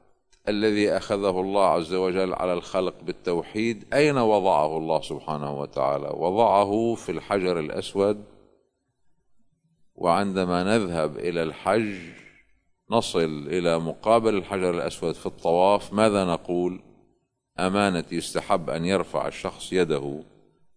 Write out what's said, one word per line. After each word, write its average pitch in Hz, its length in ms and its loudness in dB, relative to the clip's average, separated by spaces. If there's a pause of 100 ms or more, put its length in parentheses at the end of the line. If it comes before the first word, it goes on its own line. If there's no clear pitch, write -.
(480)
الذي 104 440 2
أخذه 98 500 0
الله 98 240 2
عز 82 280 2
وجل 92 400 0
على 90 200 -2
الخلق 90 500 -4
بالتوحيد، 92 880 -4
أين 143 240 2
وضعه 92 600 4
الله 80 240 0
سبحانه 71 580 -6
وتعالى؟ 71 540 -2
وضعه 101 840 2
في 104 160 -8
الحجر 90 480 -2
الأسود. 98 640 -2 (1700)
وعندما 90 680 0
نذهب 87 540 0
إلى 85 260 -2
الحج 101 520 -2 (920)
نصل 82 580 0
إلى 85 320 0
مقابل 110 560 2
الحجر 92 340 -2
الأسود 85 460 -2
في - 100 -12
الطواف، 95 680 2
ماذا 104 320 4
نقول؟ 87 560 -2 (800)
"أمانتي"، 92 560 0
يستحب 82 540 -2
أن 82 160 -2
يرفع 87 420 0
الشخص - 460 -8
يده، 76 500 0 (520)